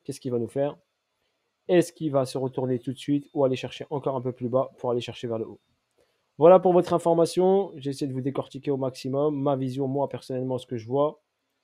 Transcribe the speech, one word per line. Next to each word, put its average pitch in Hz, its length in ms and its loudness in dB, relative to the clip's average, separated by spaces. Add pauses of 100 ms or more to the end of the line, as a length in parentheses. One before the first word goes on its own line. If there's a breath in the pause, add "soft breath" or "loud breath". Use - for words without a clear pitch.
qu'est-ce - 160 -10
qu'il 131 100 -6
va 120 80 0
nous 117 100 -4
faire. 143 300 -4 (880)
Est-ce 175 240 4
qu'il 156 200 -6
va 135 120 2
se 127 140 -6
retourner 127 400 -2
tout 127 140 -8
de 127 60 -10
suite 143 360 -2
ou 143 100 2
aller 131 120 2
chercher - 340 -10
encore 135 260 -4
un 123 60 -6
peu 127 100 -4
plus 123 160 -8
bas 131 300 0
pour 123 140 -4
aller 120 80 -2
chercher 117 260 -12
vers 113 120 -4
le 110 80 -6
haut ? 104 140 -18 (760)
Voilà 175 200 10
pour 180 140 4
votre 180 220 4
information. 170 840 2
J'essaie 139 300 -6
de 131 60 -6
vous 131 100 -4
décortiquer 139 480 -6
au 139 60 0
maximum 135 600 -2
ma 139 200 0
vision, 131 320 -4
moi, 135 200 -2
personnellement, 127 500 -6
ce - 80 -12
que 127 100 -8
je 107 100 -10
vois. 143 340 0 (440)